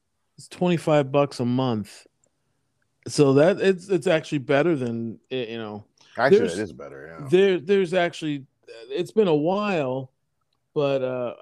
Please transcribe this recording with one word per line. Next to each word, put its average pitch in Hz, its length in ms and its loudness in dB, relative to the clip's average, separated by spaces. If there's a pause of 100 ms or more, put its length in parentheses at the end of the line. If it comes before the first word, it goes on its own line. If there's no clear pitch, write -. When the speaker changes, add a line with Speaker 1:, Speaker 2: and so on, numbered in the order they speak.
(380)
Speaker 1:
it's - 100 -20
twenty-five 156 640 0
bucks 143 280 0
a 123 60 -2
month. 123 600 -2 (1000)
So 139 260 6
that, 160 280 6
it's, 185 280 0
it's 185 180 0
actually 156 320 0
better 147 360 2
than, 117 440 -6 (120)
y-, 127 180 -4
you 117 100 -10
know. 104 260 -12 (320)
Speaker 2:
Actually, 143 220 4
Speaker 1:
There's 175 200 -2
Speaker 2:
it 110 40 -4
is 87 100 -8
better, 73 460 -18
yeah. 143 100 -14
Speaker 1:
there, 185 300 4
there's 180 340 0
actually, 160 520 -4 (440)
it's 151 220 -6
been 208 160 2
a 156 80 4
while, 151 760 -2 (640)
but, 139 300 0
uh, 123 380 -6